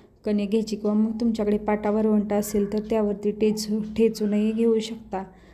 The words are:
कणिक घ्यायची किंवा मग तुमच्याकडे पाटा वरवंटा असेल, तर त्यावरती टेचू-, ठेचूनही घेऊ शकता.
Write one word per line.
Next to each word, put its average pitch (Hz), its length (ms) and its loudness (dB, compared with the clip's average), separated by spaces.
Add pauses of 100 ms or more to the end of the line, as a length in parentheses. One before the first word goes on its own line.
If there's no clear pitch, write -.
(240)
कणिक 208 260 -2
घ्यायची 214 260 0
किंवा 208 180 0
मग 220 260 0
तुमच्याकडे 220 380 0
पाटा 208 320 -2
वरवंटा 214 460 2
असेल, 208 360 0
तर 214 60 -2
त्यावरती 208 520 -2
टेचू-, 214 680 -2
ठेचूनही 220 560 2
घेऊ 226 260 2
शकता. 220 440 -8 (320)